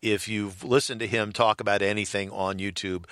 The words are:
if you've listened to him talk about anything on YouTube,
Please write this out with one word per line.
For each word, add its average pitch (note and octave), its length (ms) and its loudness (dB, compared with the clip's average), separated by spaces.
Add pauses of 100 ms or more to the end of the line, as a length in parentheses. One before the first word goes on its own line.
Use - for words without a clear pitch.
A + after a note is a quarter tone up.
if G#2+ 260 0
you've G#2 360 -4
listened B2 380 2
to A2+ 60 -4
him G#2+ 260 0
talk A2 280 4
about G2+ 220 2
anything G2+ 480 0
on F#2+ 260 -2
YouTube, F#2 540 -4